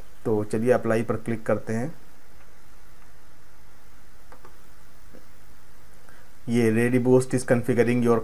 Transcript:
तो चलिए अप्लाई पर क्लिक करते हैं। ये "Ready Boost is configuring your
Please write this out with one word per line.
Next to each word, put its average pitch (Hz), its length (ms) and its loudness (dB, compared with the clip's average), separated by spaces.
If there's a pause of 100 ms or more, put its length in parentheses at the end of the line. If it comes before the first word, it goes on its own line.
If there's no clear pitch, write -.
(260)
तो 107 180 2
चलिए 113 280 2
अप्लाई 113 300 4
पर 110 140 0
क्लिक 110 300 -2
करते 110 280 0
हैं। 120 220 -2 (4000)
ये 117 420 4
"Ready 127 160 4
Boost 127 280 6
is 127 160 0
configuring 120 520 4
your 117 200 6